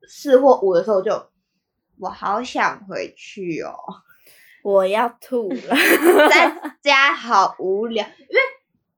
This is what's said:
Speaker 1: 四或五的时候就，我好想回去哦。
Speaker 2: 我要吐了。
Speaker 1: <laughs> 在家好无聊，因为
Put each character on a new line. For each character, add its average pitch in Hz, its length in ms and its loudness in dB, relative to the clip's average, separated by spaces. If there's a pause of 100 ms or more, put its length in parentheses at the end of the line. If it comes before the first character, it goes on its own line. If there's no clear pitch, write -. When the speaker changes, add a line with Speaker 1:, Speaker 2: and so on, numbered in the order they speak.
Speaker 1:
四 269 320 0
或 269 220 4
五 190 140 0
的 175 100 0
时 220 80 -6
候 190 100 0
就， 190 280 -6 (680)
我 185 100 -12
好 202 320 -6
想 240 460 -6
回 170 300 -10
去 175 460 -12
哦。 - 120 -14 (880)
Speaker 2:
我 196 240 2
要 220 220 -2 (120)
吐 233 280 -6
了。 226 280 -4 (220)
Speaker 1:
<laughs> 359 320 4
在 311 260 2 (240)
家 285 320 2
好 226 460 0
无 196 280 -4
聊， 220 200 -6
因 - 220 -20
为 440 120 0 (580)